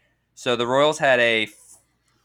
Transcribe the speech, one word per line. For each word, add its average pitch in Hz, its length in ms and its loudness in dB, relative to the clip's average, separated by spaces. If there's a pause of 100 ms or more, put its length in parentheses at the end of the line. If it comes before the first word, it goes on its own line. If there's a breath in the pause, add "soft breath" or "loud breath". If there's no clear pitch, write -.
(360)
So 123 200 -4
the 117 120 -4
Royals 147 320 0
had 135 200 2
a 113 240 2
f-, - 340 -14 (480)